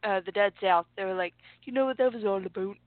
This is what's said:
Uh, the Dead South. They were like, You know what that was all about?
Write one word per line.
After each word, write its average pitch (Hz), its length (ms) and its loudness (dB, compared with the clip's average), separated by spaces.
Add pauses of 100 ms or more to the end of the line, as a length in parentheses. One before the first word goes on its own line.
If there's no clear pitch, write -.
Uh, 196 220 0
the 196 60 -8
Dead 202 300 2
South. 175 240 4 (100)
They 196 100 -8
were 190 80 -2
like, 180 200 -4 (300)
You - 100 -12
know 269 120 2
what 262 120 -2
that 254 160 2
was 226 120 -8
all 196 200 0
about? 190 420 -6